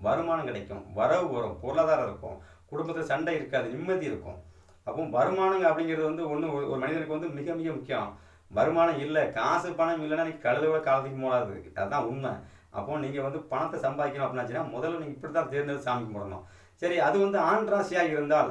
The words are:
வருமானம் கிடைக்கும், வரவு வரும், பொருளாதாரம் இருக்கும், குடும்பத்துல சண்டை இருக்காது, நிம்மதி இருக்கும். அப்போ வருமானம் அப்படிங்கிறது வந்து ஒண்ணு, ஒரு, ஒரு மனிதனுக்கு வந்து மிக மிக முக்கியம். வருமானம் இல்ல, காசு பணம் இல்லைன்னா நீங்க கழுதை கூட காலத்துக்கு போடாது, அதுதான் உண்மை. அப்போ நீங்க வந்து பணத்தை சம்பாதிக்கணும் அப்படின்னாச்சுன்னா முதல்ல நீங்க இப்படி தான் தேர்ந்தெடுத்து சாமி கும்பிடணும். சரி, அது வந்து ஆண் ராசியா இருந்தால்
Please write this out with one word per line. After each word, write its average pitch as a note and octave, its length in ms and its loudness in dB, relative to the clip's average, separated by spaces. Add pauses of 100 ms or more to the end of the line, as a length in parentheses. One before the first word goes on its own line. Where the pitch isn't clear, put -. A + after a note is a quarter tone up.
வருமானம் D#3 480 0
கிடைக்கும், G2+ 340 -8 (100)
வரவு E3+ 380 4
வரும், A2+ 280 -4
பொருளாதாரம் D#3+ 500 2
இருக்கும், - 280 -10 (300)
குடும்பத்துல D#3+ 380 -4
சண்டை E3 300 0
இருக்காது, B2+ 340 -2
நிம்மதி D#3+ 360 -2
இருக்கும். - 340 -6 (480)
அப்போ - 220 -4
வருமானம் F#3 540 4
அப்படிங்கிறது D#3+ 460 2
வந்து E3 200 -4
ஒண்ணு, D#3+ 240 -2
ஒரு, C#3 160 -2
ஒரு C3 100 -2
மனிதனுக்கு D#3 360 -2
வந்து E3 140 -4
மிக D3 260 -6
மிக D#3+ 160 -4
முக்கியம். C3 380 -4 (420)
வருமானம் D#3+ 480 4
இல்ல, D#3 180 -2 (140)
காசு - 420 0
பணம் E3 300 2
இல்லைன்னா D#3 240 0
நீங்க D#3 160 -8
கழுதை D3+ 240 4
கூட D#3 140 4
காலத்துக்கு C3+ 420 2
போடாது, B2+ 320 2 (200)
அதுதான் D3+ 320 0
உண்மை. C3+ 260 -4 (380)
அப்போ C#3 280 -4
நீங்க C#3 220 -4
வந்து D3+ 220 -4
பணத்தை E3+ 360 -4
சம்பாதிக்கணும் C#3 480 0
அப்படின்னாச்சுன்னா B2+ 400 -4
முதல்ல D#3 320 -4
நீங்க C#3+ 160 -8
இப்படி D3 180 -10
தான் D#3+ 160 0
தேர்ந்தெடுத்து C#3+ 380 -2
சாமி A#2+ 160 0
கும்பிடணும். G2+ 400 -8 (340)
சரி, F3 220 0
அது G3+ 200 4
வந்து G3 220 4
ஆண் G#3 260 4
ராசியா G3 380 2
இருந்தால் D3 460 4